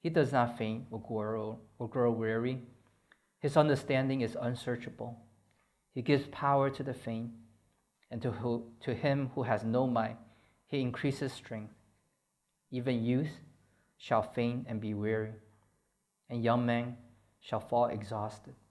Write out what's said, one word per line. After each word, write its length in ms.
He 100
does 220
not 260
faint 320
or 100
grow, 600
or 100
grow 220
weary. 560
His 180
understanding 640
is 180
unsearchable. 760
He 100
gives 260
power 420
to 120
the 120
faint, 380
and 120
to 100
who, 480
to 140
him 400
who 100
has 200
no 220
might, 320
he 140
increases 520
strength. 420
Even 340
youth 360
shall 260
faint 460
and 120
be 140
weary, 400
and 140
young 220
men 320
shall 200
fall 260
exhausted. 680